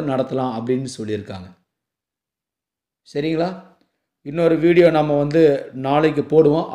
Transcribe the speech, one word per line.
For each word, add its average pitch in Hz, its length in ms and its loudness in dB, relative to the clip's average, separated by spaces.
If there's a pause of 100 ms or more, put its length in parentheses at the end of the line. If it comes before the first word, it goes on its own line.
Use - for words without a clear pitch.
(120)
நடத்தலாம் 127 460 -4
அப்படின்னு 127 400 -4
சொல்லியிருக்காங்க. 101 500 -10 (1600)
சரிங்களா? 160 380 -4 (800)
இன்னொரு 165 360 0
வீடியோ 175 220 6 (100)
நம்ம 151 260 0
வந்து 147 180 0 (460)
நாளைக்கு 147 360 0 (100)
போடுவோம். 156 420 4